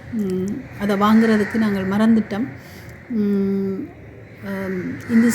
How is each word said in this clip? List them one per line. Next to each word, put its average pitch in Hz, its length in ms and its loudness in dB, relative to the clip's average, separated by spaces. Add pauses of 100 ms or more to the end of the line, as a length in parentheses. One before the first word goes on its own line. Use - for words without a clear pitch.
(140)
ம், 185 340 -2 (320)
அதை 202 160 0
வாங்குறதுக்கு 214 640 4
நாங்கள் 202 300 0
மறந்துட்டோம். 214 600 2 (640)
ம், 196 800 -2 (580)
அம், 190 640 -6
இந்து 233 260 6